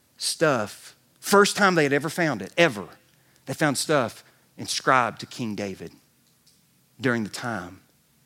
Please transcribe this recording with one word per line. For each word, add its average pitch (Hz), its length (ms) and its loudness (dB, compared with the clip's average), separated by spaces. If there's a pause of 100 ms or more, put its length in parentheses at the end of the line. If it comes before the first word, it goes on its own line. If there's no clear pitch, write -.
(200)
stuff. - 760 -2 (240)
First 202 380 4
time 190 200 4
they 156 80 4
had 139 100 2
ever 147 160 -2
found 147 320 -2
it, 92 160 -12
ever. 170 280 2 (600)
They 135 80 -6
found 147 240 0
stuff 131 440 0 (360)
inscribed 120 640 0
to - 60 -12
King 110 280 -8
David 95 380 -8 (1080)
during 117 240 0
the 95 60 -8
time. 92 500 -10 (460)